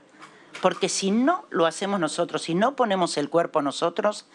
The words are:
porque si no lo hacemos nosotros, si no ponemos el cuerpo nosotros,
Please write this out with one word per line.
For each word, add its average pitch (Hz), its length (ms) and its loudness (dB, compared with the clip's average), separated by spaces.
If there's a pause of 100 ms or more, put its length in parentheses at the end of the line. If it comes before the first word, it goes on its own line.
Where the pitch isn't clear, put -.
(600)
porque 185 300 0
si 190 200 -2
no 262 380 2
lo 170 160 2
hacemos 190 340 -2
nosotros, 156 440 -2
si 165 120 -2
no 233 220 2
ponemos 190 400 0
el 143 140 -2
cuerpo 165 320 2
nosotros, 170 720 -2